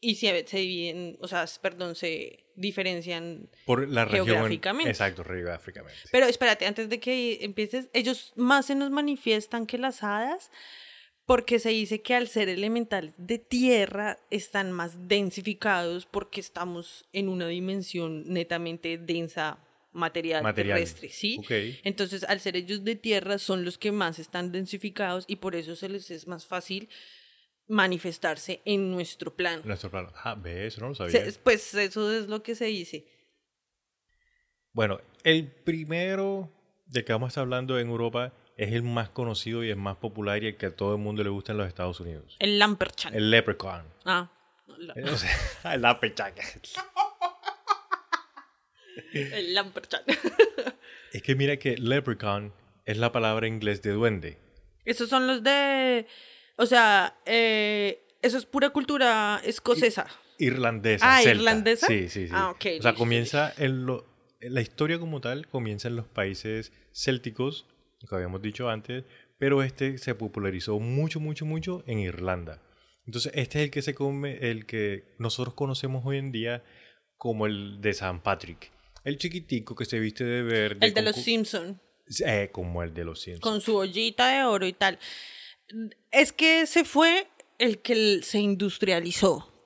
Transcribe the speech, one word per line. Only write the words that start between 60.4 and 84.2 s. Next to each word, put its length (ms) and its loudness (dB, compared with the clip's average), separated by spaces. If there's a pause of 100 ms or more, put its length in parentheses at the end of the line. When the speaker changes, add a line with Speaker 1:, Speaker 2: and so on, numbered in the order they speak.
Speaker 2:
irlandesa, 720 6
Speaker 1:
Ah, 40 10
Speaker 2:
celta. 160 10
Speaker 1:
¿irlandesa? 520 4
Speaker 2:
Sí, 200 2
sí, 200 -6
sí. 40 -8
Speaker 1:
Ah, 180 0
ok, 80 -10
Speaker 2:
O 20 -10
sea, 120 -2
Speaker 1:
listo, 220 4
Speaker 2:
comienza 540 2
Speaker 1:
listo. 160 -2
Speaker 2:
en 220 0
lo, 200 -4 (320)
la 220 -4
historia 400 0
como 200 -6
tal 280 -6
comienza 400 -4
en 80 -4
los 100 -8
países 640 -4 (220)
célticos, 720 -2 (340)
lo 80 -20
que 60 -10
habíamos 260 -4
dicho 300 -4
antes, 320 -6 (340)
pero 280 4
este 340 -2
se 160 -2
popularizó 640 -2
mucho, 400 0
mucho, 260 -6
mucho 440 -4
en 100 -2
Irlanda. 640 -4 (420)
Entonces, 300 -4
este 240 -2
es 60 4
el 80 -4
que 100 -2
se 140 -4
come, 420 -4 (100)
el 160 -4
que 540 -4
nosotros 360 -2
conocemos 520 -4
hoy 120 -2
en 120 -6
día 320 -4 (540)
como 300 0
el 340 -4
de 140 2
San 280 -4
Patrick. 480 -2 (320)
El 140 -4
chiquitico 580 -6
que 120 -6
se 120 -4
viste 260 -2
de 180 -2
verde 440 2
Speaker 1:
El 60 4
de 80 2
Speaker 2:
con 60 2
Speaker 1:
los 100 2
Speaker 2:
cu- 60 -4
Speaker 1:
Simpson. 580 -2 (460)
Speaker 2:
Eh, 260 2
como 300 -4
el 100 -6
de 140 -6
los 160 -10
Simpson. 180 -12
Speaker 1:
Con 220 -2
su 120 2
ollita 540 2